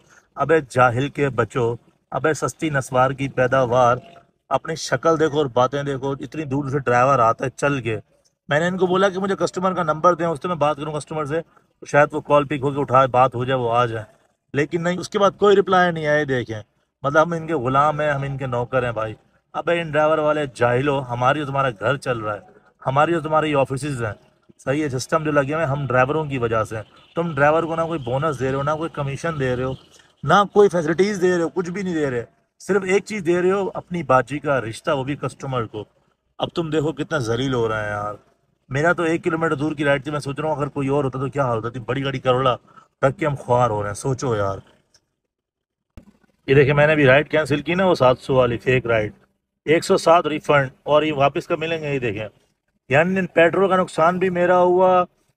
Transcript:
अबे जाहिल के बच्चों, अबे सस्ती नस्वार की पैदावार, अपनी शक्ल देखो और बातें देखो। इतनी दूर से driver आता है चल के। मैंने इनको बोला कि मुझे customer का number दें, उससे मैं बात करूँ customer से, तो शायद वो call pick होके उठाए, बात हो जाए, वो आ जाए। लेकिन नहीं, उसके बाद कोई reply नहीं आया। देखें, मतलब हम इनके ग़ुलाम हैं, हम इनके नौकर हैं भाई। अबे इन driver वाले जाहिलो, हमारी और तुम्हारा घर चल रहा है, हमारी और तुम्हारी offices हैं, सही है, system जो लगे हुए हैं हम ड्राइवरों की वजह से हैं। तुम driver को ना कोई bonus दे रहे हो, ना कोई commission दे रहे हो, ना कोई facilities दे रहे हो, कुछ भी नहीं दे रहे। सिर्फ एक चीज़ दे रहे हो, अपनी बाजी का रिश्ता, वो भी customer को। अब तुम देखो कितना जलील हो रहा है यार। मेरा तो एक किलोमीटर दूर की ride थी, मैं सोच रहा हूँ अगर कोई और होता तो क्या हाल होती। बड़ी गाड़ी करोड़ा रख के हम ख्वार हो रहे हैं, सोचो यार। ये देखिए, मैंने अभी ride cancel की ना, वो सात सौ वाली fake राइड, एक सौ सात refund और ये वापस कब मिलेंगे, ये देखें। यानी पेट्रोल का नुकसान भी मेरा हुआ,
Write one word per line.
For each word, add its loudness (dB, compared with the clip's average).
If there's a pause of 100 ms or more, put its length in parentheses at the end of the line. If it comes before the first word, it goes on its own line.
(360)
अबे 2
जाहिल 0
के -2
बच्चों, -2 (360)
अबे 0
सस्ती -4
नस्वार 0
की -6
पैदावार, 0 (300)
अपनी -4
शक्ल 0
देखो 0
और 0
बातें 0
देखो। -6
इतनी -10
दूर -4
से -2
driver 4
आता 2
है -2
चल 0
के। -4 (540)
मैंने 0
इनको 0
बोला 2
कि -6
मुझे -4
customer -2
का -2
number 2
दें, -4
उससे -4
मैं -6
बात 0
करूँ -8
customer -8
से, -4
तो -18
शायद 4
वो -6
call 2
pick -6
होके -2
उठाए, 4
बात 2
हो -4
जाए, -2
वो -2
आ 2
जाए। -8 (480)
लेकिन -2
नहीं, -2
उसके -6
बाद 4
कोई 4
reply 4
नहीं -6
आया। 2
देखें, -4 (420)
मतलब 4
हम -4
इनके -6
ग़ुलाम 0
हैं, 0
हम -4
इनके -8
नौकर -2
हैं -4
भाई। -6 (380)
अबे -2
इन -8
driver 2
वाले 0
जाहिलो, 0
हमारी 0
और -6
तुम्हारा -2
घर -2
चल -6
रहा -4
है, -12 (380)
हमारी 2
और -2
तुम्हारी 4
offices 0
हैं, -6 (420)
सही -2
है, -2
system -2
जो -2
लगे 2
हुए -2
हैं -2
हम -4
ड्राइवरों 0
की -4
वजह 0
से -10
हैं। -10 (320)
तुम -4
driver 2
को -6
ना -2
कोई -4
bonus -2
दे -4
रहे -2
हो, -2
ना -2
कोई -6
commission -6
दे -2
रहे -4
हो, -6 (480)
ना 4
कोई 6
facilities 0
दे 2
रहे 2
हो, 0
कुछ -6
भी -6
नहीं -4
दे -2
रहे। -6 (340)
सिर्फ -2
एक 2
चीज़ -8
दे 2
रहे 2
हो, 0
अपनी -8
बाजी 2
का -2
रिश्ता, -4
वो -2
भी -6
customer -6
को। -10 (540)
अब -4
तुम -2
देखो 0
कितना -4
जलील -2
हो 0
रहा -4
है -6
यार। -6 (540)
मेरा 2
तो -2
एक -2
किलोमीटर -2
दूर -4
की -4
ride 0
थी, -8
मैं -6
सोच -10
रहा -4
हूँ -2
अगर -4
कोई -6
और 0
होता -4
तो -6
क्या -2
हाल -2
होती। -8
बड़ी -4
गाड़ी -4
करोड़ा 2 (460)
रख 2
के -2
हम -2
ख्वार 2
हो -2
रहे -4
हैं, -6
सोचो -2
यार। -2 (1900)
ये 4
देखिए, 6
मैंने 4
अभी 4
ride 6
cancel 0
की -2
ना, 2
वो 4
सात 4
सौ -4
वाली 2
fake -2
राइड, -2 (560)
एक 2
सौ 2
सात 4
refund 0 (160)
और 4
ये -2
वापस 0
कब -2
मिलेंगे, -6
ये -2
देखें। -6 (640)
यानी 2
पेट्रोल 2
का 2
नुकसान 2
भी 0
मेरा 2
हुआ, 4 (320)